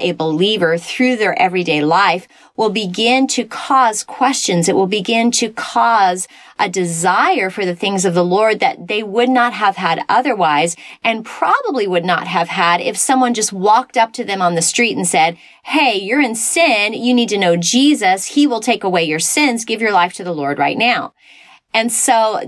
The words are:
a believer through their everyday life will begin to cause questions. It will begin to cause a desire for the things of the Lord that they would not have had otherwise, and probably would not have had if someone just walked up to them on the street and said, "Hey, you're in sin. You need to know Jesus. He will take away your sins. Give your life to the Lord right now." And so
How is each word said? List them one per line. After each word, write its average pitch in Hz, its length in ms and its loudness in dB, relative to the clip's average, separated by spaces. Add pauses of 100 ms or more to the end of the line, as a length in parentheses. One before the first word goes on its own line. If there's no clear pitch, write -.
a 175 100 -2
believer 170 640 0
through 254 380 0
their 208 260 -2
everyday 175 380 0
life 175 480 0 (300)
will 220 120 2
begin 220 580 0
to 240 180 -2
cause 247 580 0
questions. 180 640 -2
It 196 80 2
will 190 120 2
begin 226 440 0
to 233 160 -2
cause 214 800 0 (320)
a 208 80 0
desire 190 800 0
for 196 160 -6
the 180 80 -2
things 196 300 -4
of 170 100 0
the 175 120 2
Lord 208 340 2
that 175 300 -2
they 214 140 -4
would 226 260 0
not 240 240 2
have 196 240 0
had 175 320 -2
otherwise, 180 640 0 (260)
and 220 220 -2
probably 330 640 -2
would 180 160 0
not 175 240 -2
have 175 220 -2
had 175 320 0
if - 160 -4
someone 254 360 0
just 214 200 -4
walked 214 420 2
up 226 180 2
to 240 120 -8
them 196 160 -4
on 175 140 2
the 165 60 0
street 233 360 0
and 185 100 -2
said, 170 300 2 (260)
"Hey, 269 340 0
you're 202 220 -2
in 233 160 0
sin. 226 560 0
You 247 220 0
need 240 160 2
to 208 80 -2
know 175 180 2
Jesus. 208 800 2
He 294 100 4
will 233 140 0
take 220 240 -2
away 180 220 0
your 156 140 -2
sins. 240 440 0
Give 220 160 -4
your 220 140 0
life 180 220 2
to 190 100 -10
the 180 80 -4
Lord 143 260 -4
right 143 180 0
now." 226 360 -2 (600)
And 226 160 0
so 220 580 2